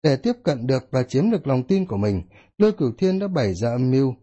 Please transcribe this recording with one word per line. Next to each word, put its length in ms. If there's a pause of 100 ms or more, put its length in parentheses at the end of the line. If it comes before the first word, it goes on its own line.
Để 140
tiếp 160 (100)
cận 240
được 240
và 120
chiếm 280
được 160
lòng 160
tin 240
của 100
mình, 260 (360)
Lôi 140
Cửu 260
Thiên 200
đã 100
bày 260
ra 160
âm 200
mưu 320